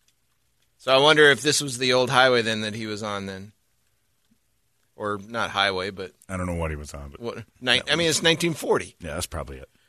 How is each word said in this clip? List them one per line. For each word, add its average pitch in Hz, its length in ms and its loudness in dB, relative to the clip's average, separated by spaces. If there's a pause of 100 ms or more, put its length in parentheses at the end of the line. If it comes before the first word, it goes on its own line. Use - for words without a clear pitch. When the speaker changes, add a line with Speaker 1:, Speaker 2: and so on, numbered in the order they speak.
(800)
Speaker 1:
So 127 140 0
I 131 60 6
wonder 151 320 8
if 113 100 2
this 143 220 0
was 131 160 -8
the 127 160 0
old 127 160 2
highway 127 320 4
then 110 200 -4
that 107 120 -6
he 113 120 -8
was 107 160 -8
on 101 240 -6
then. 98 260 -12 (1400)
Or 104 220 -6 (100)
not 110 220 -4
highway, 98 400 -2
but 95 220 -14 (160)
Speaker 2:
I 95 80 -8
don't 90 100 -4
know 87 100 -4
what 82 140 -4
he 76 60 -6
was 73 160 -14
on. 71 180 -16
But 71 100 -18
Speaker 1:
what, 117 240 -12 (160)
ni-, 127 200 2 (100)
I 151 60 2
mean, 165 140 0
it's 139 120 -2
nineteen 165 320 2
forty. 135 460 -2
Speaker 2:
Yeah, 76 140 -10
that's 82 120 -6
probably 69 320 -12
it. 65 100 -20 (200)